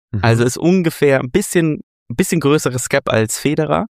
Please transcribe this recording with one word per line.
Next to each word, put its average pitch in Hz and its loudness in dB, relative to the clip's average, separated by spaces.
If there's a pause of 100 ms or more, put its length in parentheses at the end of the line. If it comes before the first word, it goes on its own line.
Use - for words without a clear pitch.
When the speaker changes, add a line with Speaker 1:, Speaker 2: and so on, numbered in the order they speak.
(180)
Speaker 1:
Mhm. 92 -6
Speaker 2:
Also 113 4
ist 127 0
ungefähr 160 2
ein 131 -8
bisschen, 165 0 (280)
ein 117 -10
bisschen - 0
größeres 139 0
Gap 139 -2
als 110 0
Federer. 156 0